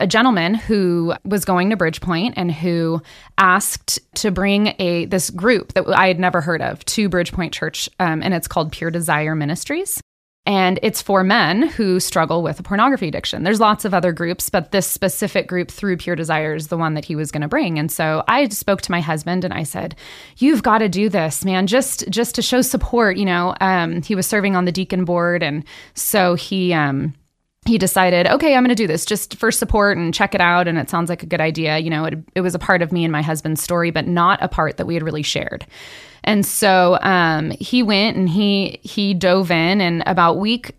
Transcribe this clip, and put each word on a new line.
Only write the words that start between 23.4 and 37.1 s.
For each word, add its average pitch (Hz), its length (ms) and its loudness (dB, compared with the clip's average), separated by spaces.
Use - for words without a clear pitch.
um, 175 400 0
he 208 140 -2
was 180 120 0
serving 202 300 0
on 180 80 2
the 175 80 0
deacon 185 320 -2
board. 175 380 0
And 147 200 -2
so 180 440 2
he, 185 360 -2
um, 147 420 0
he 233 100 4
decided, 180 500 4
"Okay, 285 300 4
I'm 247 80 4
gonna 247 100 4
do 220 120 0
this 160 180 -2
just - 320 -4
for 226 160 0
support 202 460 2
and 165 160 -2
check 196 200 0
it 190 60 2
out. 175 260 4
And 165 120 0
it 139 100 -4
sounds 170 220 -2
like 170 120 -6
a 165 40 -12
good 160 160 -2
idea." 160 360 -2
You 165 120 -2
know, 160 160 -2
it, 156 120 -4
it 185 60 -2
was 180 140 0
a 175 40 -4
part 180 220 2
of 165 120 -2
me 170 120 0
and 165 80 0
my 151 100 0
husband's 156 400 -2
story, 170 280 0
but 160 180 -2
not 175 340 2
a 185 60 0
part 156 300 -2
that - 80 -4
we 170 80 -2
had 160 80 -2
really 156 200 -4
shared. - 440 -6
And 208 220 2
so, 185 560 4
um, 160 520 2